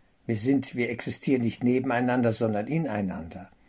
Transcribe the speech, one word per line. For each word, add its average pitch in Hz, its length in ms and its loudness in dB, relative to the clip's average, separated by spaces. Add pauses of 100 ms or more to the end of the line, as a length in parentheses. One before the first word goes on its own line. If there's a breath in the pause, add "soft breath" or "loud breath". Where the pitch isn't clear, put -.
(260 soft breath)
Wir 113 100 0
sind, 131 380 0
wir 120 140 -2
existieren 120 540 0
nicht 113 200 -2
nebeneinander, 123 720 2
sondern 107 340 0
ineinander. 98 840 -4 (180 soft breath)